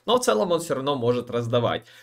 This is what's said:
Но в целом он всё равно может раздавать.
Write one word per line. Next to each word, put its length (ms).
Но 140
в 20
целом 320
он 80
всё 140
равно 200
может 340
раздавать. 560